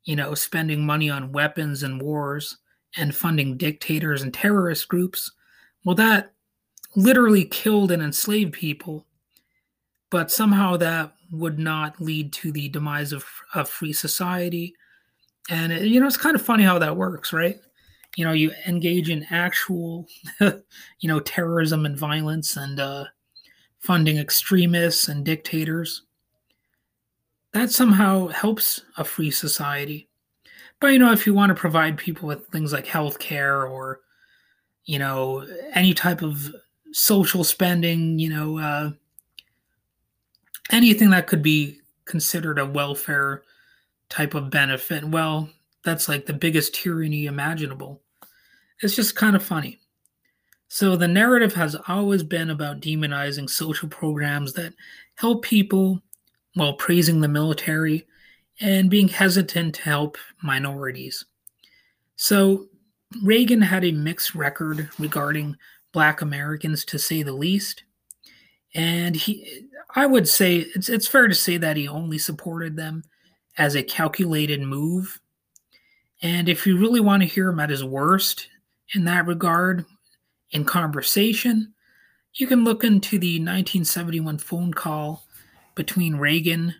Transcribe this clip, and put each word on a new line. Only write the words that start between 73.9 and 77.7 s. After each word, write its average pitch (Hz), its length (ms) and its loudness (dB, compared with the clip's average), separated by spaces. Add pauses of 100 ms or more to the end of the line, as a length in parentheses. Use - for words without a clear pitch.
move. 156 600 -4 (1000)
And 170 280 0
if 175 180 0
you 185 100 4
really 226 220 4
want 202 240 6
to 170 60 0
hear 185 200 0
him 170 120 -2
at 151 80 -2
his 135 140 -4